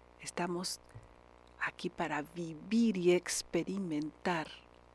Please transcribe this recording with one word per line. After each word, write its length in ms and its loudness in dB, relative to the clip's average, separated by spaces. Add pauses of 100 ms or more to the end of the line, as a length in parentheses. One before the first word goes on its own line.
(200)
estamos 600 -4 (800)
aquí 280 -4
para 320 -2
vivir 800 0
y 140 8
experimentar 1400 0 (460)